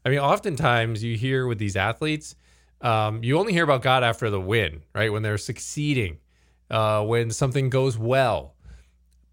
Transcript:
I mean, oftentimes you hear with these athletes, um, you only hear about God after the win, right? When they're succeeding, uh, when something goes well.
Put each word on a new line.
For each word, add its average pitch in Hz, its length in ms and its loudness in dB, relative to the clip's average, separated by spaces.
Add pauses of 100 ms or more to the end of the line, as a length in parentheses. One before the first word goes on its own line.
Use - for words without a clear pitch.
I 127 60 0
mean, 143 100 2
oftentimes 135 840 2
you 117 140 -2
hear 131 320 0
with 113 100 -2
these 104 180 -2
athletes, 151 600 -2 (440)
um, 110 440 0
you 135 140 2
only 208 140 0
hear 170 120 4
about 139 180 2
God 127 220 4
after 113 260 0
the 101 100 0
win, 92 420 0 (120)
right? 107 180 0
When 107 100 -2
they're 107 140 0
succeeding, 123 840 -4 (520)
uh, 107 340 2
when 117 280 0
something 135 360 0
goes 131 300 0
well. 113 560 0 (800)